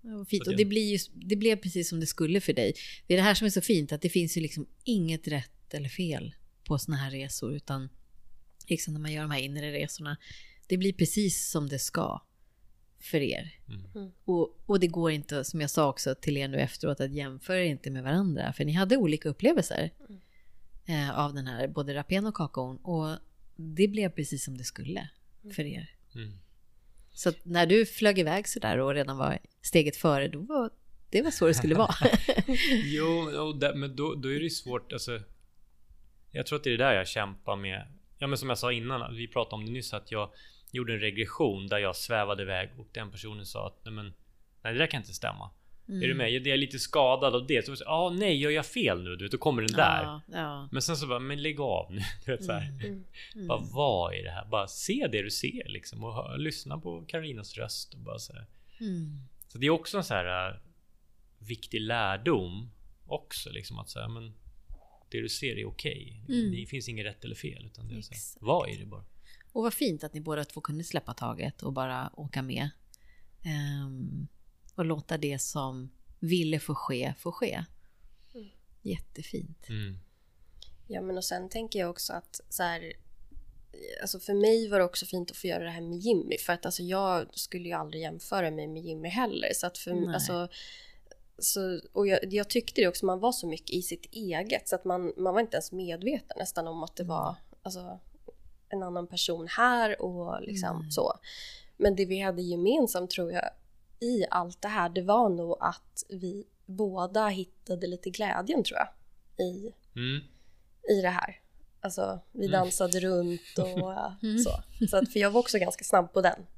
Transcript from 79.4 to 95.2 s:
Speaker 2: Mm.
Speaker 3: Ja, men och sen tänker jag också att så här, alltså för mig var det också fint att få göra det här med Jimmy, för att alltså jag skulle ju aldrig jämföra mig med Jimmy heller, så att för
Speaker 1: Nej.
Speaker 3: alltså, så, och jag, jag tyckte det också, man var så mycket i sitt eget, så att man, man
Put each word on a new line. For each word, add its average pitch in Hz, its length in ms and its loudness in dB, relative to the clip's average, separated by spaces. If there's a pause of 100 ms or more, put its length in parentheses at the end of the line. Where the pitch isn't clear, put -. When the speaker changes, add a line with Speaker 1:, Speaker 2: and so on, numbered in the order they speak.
Speaker 2:
Mm. 104 300 -6 (920)
Speaker 3:
Ja, 190 140 -6
men 190 140 -4
och 185 80 -4
sen 185 240 -4
tänker 226 300 -4
jag 175 120 0
också - 220 -6
att - 360 -10
så - 140 -4
här, 165 300 -4 (1120)
alltså 196 180 -6
för 202 140 -2
mig 220 340 8
var 202 100 6
det 180 60 8
också 180 220 -2
fint 180 240 -4
att - 60 -14
få - 100 -8
göra 175 180 -2
det 170 60 -6
här 170 100 -8
med 170 180 -6
Jimmy, 202 400 4
för - 140 -2
att 170 140 -2
alltså 175 160 -4
jag 185 440 0 (120)
skulle 175 300 -8
ju 170 60 -4
aldrig 156 280 -6
jämföra 165 480 -2
mig 156 180 -6
med 160 160 -10
Jimmy 160 240 -6
heller, 208 460 -2
så - 120 -4
att 175 120 -6
för 180 160 -6
Speaker 1:
Nej. 175 200 0
Speaker 3:
alltså, 175 340 -2 (920)
så, 185 420 -2 (120)
och 202 140 4
jag, 190 120 6 (140)
jag 202 180 0
tyckte - 300 2
det 185 80 8
också, 180 180 0
man 185 140 2
var 240 120 4
så 180 140 -4
mycket 160 240 -6
i 180 120 -2
sitt - 300 -8
eget, 196 560 -2
så - 80 2
att - 80 -6
man, 180 320 0
man 185 180 2